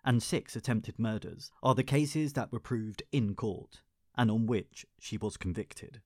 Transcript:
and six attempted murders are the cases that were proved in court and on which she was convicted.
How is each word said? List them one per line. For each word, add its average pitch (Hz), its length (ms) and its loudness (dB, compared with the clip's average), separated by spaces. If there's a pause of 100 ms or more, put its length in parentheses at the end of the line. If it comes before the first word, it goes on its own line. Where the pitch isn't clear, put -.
and 120 160 6
six - 340 -2
attempted 113 440 -2
murders 107 500 -4 (120)
are 131 140 6
the 127 80 2
cases 143 500 2
that 120 180 -2
were 117 80 -4
proved 110 520 -4
in 107 240 2
court 98 460 -6 (340)
and 123 140 4
on 113 160 4
which 107 400 -2 (140)
she - 180 -8
was 104 200 -4
convicted. - 680 -8